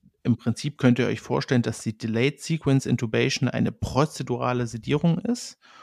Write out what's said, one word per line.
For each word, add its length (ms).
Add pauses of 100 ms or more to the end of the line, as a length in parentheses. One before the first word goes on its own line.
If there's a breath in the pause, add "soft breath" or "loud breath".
(220)
im 140
Prinzip 400
könnt 220
ihr 80
euch 160
vorstellen, 400
dass 180
die 160
Delayed 420
Sequence 460
Intubation 640
eine 240
prozedurale 920
Sedierung 540
ist, 380 (240 loud breath)